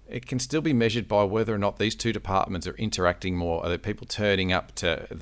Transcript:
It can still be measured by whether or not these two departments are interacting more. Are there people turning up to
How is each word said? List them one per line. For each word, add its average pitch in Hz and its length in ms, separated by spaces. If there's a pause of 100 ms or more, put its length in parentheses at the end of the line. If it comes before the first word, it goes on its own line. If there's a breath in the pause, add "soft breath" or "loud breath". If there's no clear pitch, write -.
It - 220
can 127 100
still 151 240
be 156 120
measured 117 340
by 104 160
whether 107 320
or - 20
not 101 220
these 107 160
two 117 160
departments 95 560
are 87 80
interacting 92 640
more. 85 260
Are 85 60
there 87 80
people 101 280
turning 98 460
up - 240
to - 320 (140)